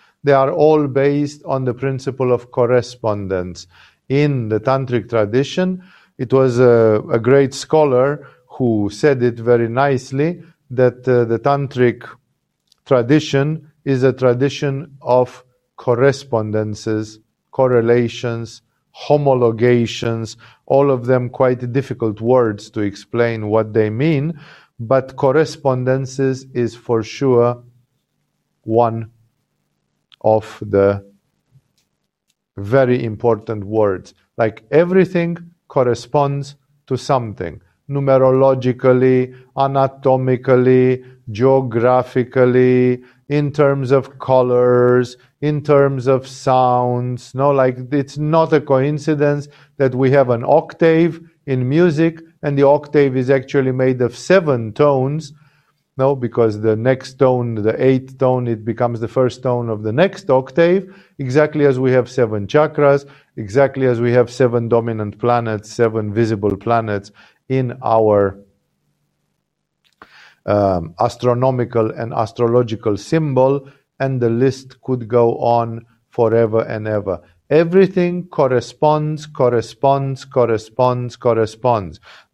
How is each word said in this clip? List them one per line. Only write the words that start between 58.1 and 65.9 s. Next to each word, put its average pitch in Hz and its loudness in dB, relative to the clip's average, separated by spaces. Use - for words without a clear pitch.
tone, 127 0
it 110 -6
becomes 117 -4
the 113 -6
first 127 -2
tone 120 -4
of 107 -6
the 107 -6
next 190 -4
octave, 170 0
exactly 151 0
as 135 2
we 131 0
have 127 2
seven 110 -2
chakras, 147 2
exactly 131 0
as 123 0
we 120 0
have 120 2
seven 117 0
dominant 113 -2
planets, 117 -2
seven 110 -2